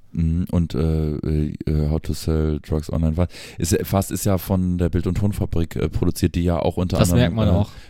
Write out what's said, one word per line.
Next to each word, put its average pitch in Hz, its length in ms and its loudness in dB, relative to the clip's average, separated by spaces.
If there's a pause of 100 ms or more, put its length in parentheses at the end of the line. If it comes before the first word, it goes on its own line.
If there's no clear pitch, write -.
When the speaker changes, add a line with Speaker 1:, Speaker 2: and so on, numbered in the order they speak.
(120)
Speaker 1:
Mhm, 82 380 0
und, 85 240 0
äh, 78 420 0
äh, 76 720 0
How 78 140 0
to 80 100 -4
Sell 78 480 0
Drugs - 320 -4
Online 78 240 2
war, 90 120 2 (280)
ist, - 160 0
ja, - 100 2
Fast - 280 0
ist - 160 -4
ja 98 100 2
von 92 400 0
der 85 140 2
Bild- 90 160 0
und 87 100 0
Tonfabrik, 101 600 0
äh, 82 120 0
produziert, - 460 0
die 90 100 0
ja 85 140 2
auch - 180 0
unter 87 220 -2
Speaker 2:
Das - 140 4
Speaker 1:
anderem, 87 220 4
Speaker 2:
merkt - 20 -4
man 107 120 2
Speaker 1:
äh, - 40 4
Speaker 2:
auch. 104 180 2 (200)